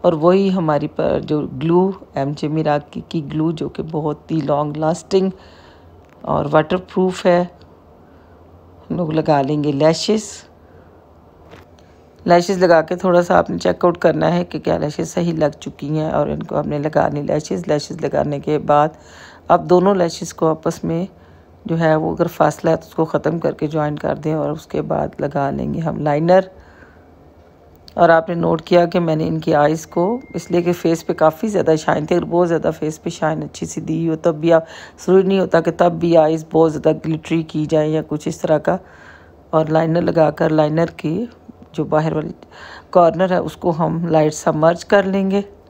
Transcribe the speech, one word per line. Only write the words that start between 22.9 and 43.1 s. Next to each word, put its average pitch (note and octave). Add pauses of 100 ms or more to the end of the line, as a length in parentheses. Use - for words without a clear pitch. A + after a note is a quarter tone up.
ख़त्म D#3+
करके D3+
ज्वाइन D3+
कर D3
दें, D3+
और D3
उसके D#3
बाद D3+
लगा C#3+
लेंगे C#3
हम D3+
लाइनर। E3 (1500)
और E3+
आपने E3
नोट E3+
किया F3
कि F3
मैंने D#3
इनकी D#3+
आइज़ D#3
को, G#3 (140)
इसलिए F3
कि F3
फेस E3
पे F3+
काफ़ी D#3
ज़्यादा F3
शाइन D3+
थी, F3
अगर E3+
बहुत E3+
ज़्यादा E3
फेस D#3
पे -
शाइन D#3
अच्छी -
सी D#3+
दी D#3+
हो D#3+
तब E3
भी D#3+
आप, D#3+ (320)
ज़रूरी F#3+
नहीं G3
होता F3+
कि F#3
तब E3+
भी E3+
आइज़ D#3
बहुत D#3+
ज़्यादा D#3
ग्लिटरी D#3+
की D#3
जाए D#3
या D#3
कुछ D3+
इस D#3+
तरह D#3
का। E3+ (760)
और D#3
लाइनर D#3+
लगाकर D#3+
लाइनर D#3
की F#3+ (460)
जो D3+
बाहर D#3
वाली D#3 (600)
कॉर्नर F3